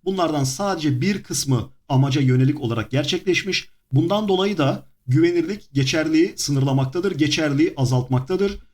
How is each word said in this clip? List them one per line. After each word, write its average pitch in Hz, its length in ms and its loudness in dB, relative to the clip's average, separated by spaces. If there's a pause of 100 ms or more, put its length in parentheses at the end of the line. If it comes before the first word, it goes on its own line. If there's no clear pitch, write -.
bunlardan 165 380 0
sadece 151 580 -2
bir 196 220 -2
kısmı 131 460 -2 (200)
amaca 135 320 2
yönelik 131 400 2
olarak 113 300 -4
gerçekleşmiş. 175 800 -2 (220)
Bundan 185 360 2
dolayı 196 300 0
da 139 280 0 (220)
güvenirlik 170 680 0
geçerliği 160 640 2
sınırlamaktadır, 139 760 0
geçerliği 156 680 0
azaltmaktadır. 131 840 0 (140)